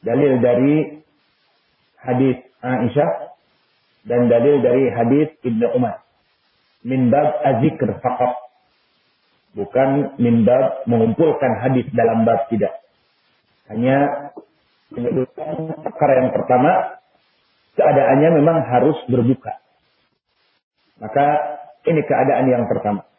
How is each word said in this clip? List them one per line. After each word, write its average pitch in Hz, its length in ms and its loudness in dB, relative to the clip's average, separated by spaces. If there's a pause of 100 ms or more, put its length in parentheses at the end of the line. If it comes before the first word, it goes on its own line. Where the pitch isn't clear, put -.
Dalil 135 280 2 (120)
dari 135 560 2 (1000)
hadis 127 400 0 (240)
Aisyah 127 480 -2 (960)
dan 120 240 2
dalil 123 320 2
dari 127 240 2
hadis 131 400 0 (160)
Ibnu 117 320 -2
Umar. 117 240 -2 (800)
Min 123 320 0
bab 151 320 2
azikr 123 560 -2
faqat. 123 320 -2 (1200)
Bukan 139 640 -2
min 117 320 2
bab - 400 0
mengumpulkan 117 720 0
hadis 127 320 0
dalam 113 320 2
bab, 113 240 0
tidak. 101 320 -4 (880)
Hanya 127 640 -2 (560)
menyebutkan 151 960 -6
perkara 135 400 0
yang 127 80 -2
pertama, 139 640 0 (800)
keadaannya 143 520 4 (120)
memang 156 240 2
harus 127 320 2 (160)
berbuka. 123 480 -2 (1400)
Maka 139 220 0 (580)
ini 160 240 2
keadaan 131 400 2
yang 120 240 2
pertama. 101 320 -4 (140)